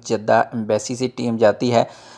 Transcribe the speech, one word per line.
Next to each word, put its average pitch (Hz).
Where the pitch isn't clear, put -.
جدہ 110
ایمبیسی 110
سے 127
ٹیم 120
جاتی 113
ہے، 120